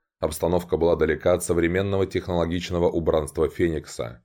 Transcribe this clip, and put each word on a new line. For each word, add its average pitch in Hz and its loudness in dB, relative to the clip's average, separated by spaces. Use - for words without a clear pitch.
Обстановка 85 0
была 82 4
далека 78 2
от 87 -2
современного 92 0
технологичного 87 -2
убранства 80 0
Феникса. 76 -4